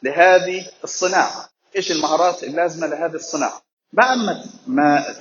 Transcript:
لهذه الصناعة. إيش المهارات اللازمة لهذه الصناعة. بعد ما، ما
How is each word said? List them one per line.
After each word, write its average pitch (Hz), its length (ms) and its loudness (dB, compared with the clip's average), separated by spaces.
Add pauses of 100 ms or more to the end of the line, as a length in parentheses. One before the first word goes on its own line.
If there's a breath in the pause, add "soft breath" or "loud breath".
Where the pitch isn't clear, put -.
لهذه 180 640 4 (180)
الصناعة. 180 640 -2 (260)
إيش 185 160 -2
المهارات 160 520 0
اللازمة 160 440 -4
لهذه 160 280 -6
الصناعة. - 460 -6 (320)
بعد 254 240 4
ما، 196 260 -4 (240)
ما 143 540 2